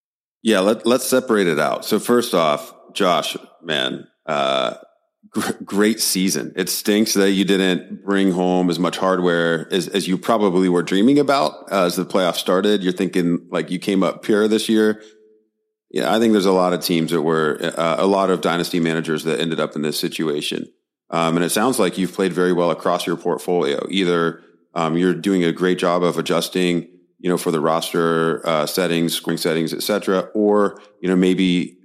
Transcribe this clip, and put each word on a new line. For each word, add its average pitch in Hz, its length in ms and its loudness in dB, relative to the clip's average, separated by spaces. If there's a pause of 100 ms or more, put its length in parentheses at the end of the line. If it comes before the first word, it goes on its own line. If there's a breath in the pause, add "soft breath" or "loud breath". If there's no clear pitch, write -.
(420)
Yeah, 107 180 4
let, 110 260 2
let's 123 200 2
separate 110 400 2
it 78 120 2
out. 71 260 -2
So 107 140 0
first 120 360 0
off, 78 400 0 (200)
Josh, 87 420 0 (260)
man, 67 440 -4 (180)
uh, 67 520 -2 (520)
gr-, - 340 -6
great 107 380 0
season. 90 560 -2
It 90 140 -4
stinks 107 420 0
that 98 200 2
you 98 120 2
didn't 92 580 0
bring 98 300 0
home 90 380 2
as 80 80 -2
much 85 180 -2
hardware 85 760 0
as, 92 180 -2
as 87 200 -2
you 92 80 0
probably 95 540 2
were 87 120 2
dreaming 104 360 2
about, 143 520 0
uh, 95 140 2
as 87 120 0
the 90 100 -2
playoffs 90 300 0
started. 98 460 0
You're 90 120 0
thinking, 87 560 -2
like, 85 200 -4
you 90 80 -4
came 98 240 0
up 85 200 -2
pure 107 260 2
this 110 220 0
year. 107 320 2 (920 loud breath)
Yeah, 69 220 0
I 113 60 2
think 113 120 4
there's 98 140 4
a 98 60 4
lot 90 200 2
of 87 80 -2
teams 82 300 -2
that 82 120 0
were, 78 360 0 (180)
uh, 82 220 0
a 92 80 2
lot 95 240 2
of 87 100 0
dynasty 87 380 -2
managers 80 460 -2
that 78 160 -2
ended 78 180 -4
up 76 160 -4
in 73 80 -8
this 76 160 -4
situation. 78 720 -6 (420)
Um, 82 260 0
and 85 80 0
it 82 60 -2
sounds 113 300 0
like 92 180 0
you've 90 140 -2
played 95 200 -2
very 90 200 2
well 87 180 2
across 87 380 -2
your 85 80 -2
portfolio. 85 720 -2
Either, 85 500 0 (340 loud breath)
um, 82 220 -2
you're 90 180 2
doing 92 280 0
a 85 80 2
great 90 300 0
job 87 240 0
of 82 120 0
adjusting, 85 720 -2 (300)
you 90 100 -6
know, 87 80 2
for 87 140 -2
the 80 80 0
roster, 82 880 0
uh, 78 200 0
settings, 85 480 -2
scoring 85 220 -4
settings, 82 380 -2
et - 80 -8
cetera, 95 500 -2
or, 104 480 2 (220 loud breath)
you 90 60 -2
know, 92 80 2
maybe 92 680 2